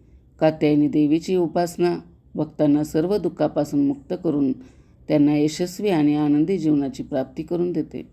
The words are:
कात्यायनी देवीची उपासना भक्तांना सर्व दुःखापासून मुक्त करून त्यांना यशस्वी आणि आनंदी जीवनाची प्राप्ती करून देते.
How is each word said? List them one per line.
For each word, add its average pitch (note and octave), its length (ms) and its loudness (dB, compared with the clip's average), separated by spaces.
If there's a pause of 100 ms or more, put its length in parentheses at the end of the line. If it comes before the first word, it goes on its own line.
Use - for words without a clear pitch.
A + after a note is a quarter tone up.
(400)
कात्यायनी D3+ 480 2
देवीची D#3 480 0
उपासना F3 640 0 (380)
भक्तांना D3+ 480 0
सर्व E3 340 -2
दुःखापासून D3+ 720 -2
मुक्त C#3 260 -6 (100)
करून C#3+ 280 0 (560)
त्यांना D3 300 4
यशस्वी F3+ 520 -2
आणि D3 260 2
आनंदी D3+ 420 2
जीवनाची C#3+ 460 0
प्राप्ती C3 400 -6
करून F3 280 -2
देते. D3+ 420 -6